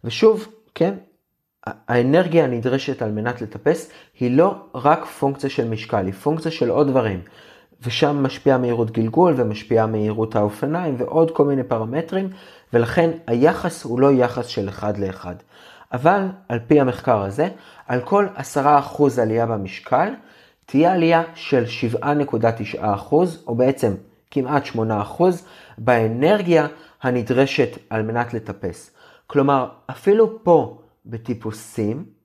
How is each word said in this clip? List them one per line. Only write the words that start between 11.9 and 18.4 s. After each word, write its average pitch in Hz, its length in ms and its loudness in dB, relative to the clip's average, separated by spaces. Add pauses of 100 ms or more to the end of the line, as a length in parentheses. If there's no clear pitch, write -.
ולכן 160 380 2 (160)
היחס 147 560 0
הוא 120 160 -4
לא 139 120 6
יחס 120 340 2
של 101 240 -6
אחד 104 280 -6
לאחד. 92 380 -8 (580)
אבל 180 340 2 (220)
על 117 180 -2
פי 147 120 6
המחקר 123 420 0
הזה, 113 280 -2 (380)
על 127 140 -2
כל 196 340 0
עשרה 143 440 2